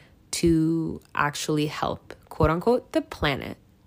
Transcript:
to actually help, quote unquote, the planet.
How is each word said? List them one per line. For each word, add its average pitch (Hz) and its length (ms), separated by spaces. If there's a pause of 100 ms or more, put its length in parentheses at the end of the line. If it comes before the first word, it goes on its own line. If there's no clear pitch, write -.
(300)
to 165 720 (140)
actually 147 500
help, - 480 (160)
quote 156 220
unquote, 233 400
the 320 100
planet. - 560 (300)